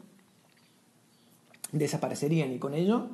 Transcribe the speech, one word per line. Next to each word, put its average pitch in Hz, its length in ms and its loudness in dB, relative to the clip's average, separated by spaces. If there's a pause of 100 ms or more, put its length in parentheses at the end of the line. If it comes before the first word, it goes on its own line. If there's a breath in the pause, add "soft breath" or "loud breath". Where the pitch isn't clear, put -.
(1700)
desaparecerían, 147 800 0
y 123 80 -6
con 139 140 -4
ello 202 400 2